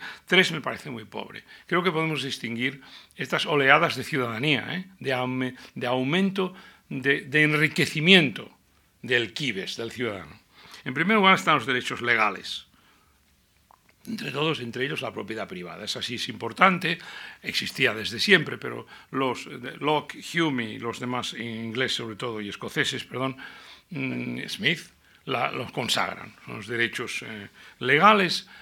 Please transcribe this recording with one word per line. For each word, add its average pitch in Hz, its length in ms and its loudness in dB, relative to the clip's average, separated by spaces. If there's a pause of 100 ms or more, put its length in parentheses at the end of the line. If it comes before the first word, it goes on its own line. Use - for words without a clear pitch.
(280)
tres 185 240 4
me 156 100 -6
parece 127 300 -6
muy 113 120 -10
pobre. 101 400 -12 (220)
Creo 175 160 2
que 180 100 2
podemos 156 300 0
distinguir 123 600 -4 (320)
estas 147 320 -2
oleadas 147 480 6
de 131 80 -6
ciudadanía, 120 640 0
¿eh? 185 160 -6 (140)
de 131 120 -2
aume-, 127 440 -2 (180)
de 123 140 -4
aumento, 185 640 2 (340)
de, 139 340 0
de 143 200 4
enriquecimiento 151 1120 4 (460)
del 120 320 2
quibes, 156 420 -4
del 117 160 -6
ciudadano. 98 480 -6 (440)
En 131 100 -6
primer 180 240 2
lugar 190 160 8
están 170 220 4
los 120 100 0
derechos 123 380 -2
legales, 107 640 2 (1400)
entre - 240 -8
todos, 143 300 -2
entre 123 260 -4
ellos 147 160 -6
la 117 100 -6
propiedad 104 360 -8
privada. 90 360 -12
Esa 107 200 -6
sí 120 120 -6
es - 140 -6
importante, 160 720 0 (420)
existía 117 540 0
desde 104 240 -6
siempre, 151 400 4
pero 120 260 -10 (240)
los, 135 380 -2
eh, 131 320 -12
Locke, 143 440 -2 (120)
Hume 127 380 0
y 110 40 -10
los 113 220 -6
demás, 123 340 -4
en 113 320 -6
inglés 113 300 -2
sobre 113 220 -6
todo, 117 220 -6
y 101 100 -6
escoceses, 120 540 -4
perdón, 131 320 -6 (540)
mm, 123 580 -6
Smith, - 440 -2 (340)
la, 135 260 -2
los 120 200 -8
consagran. 92 640 -2 (100)
Son 120 120 -12
los 104 100 -12
derechos, 117 560 -4
eh, 107 260 -12 (300)
legales 175 680 6 (140)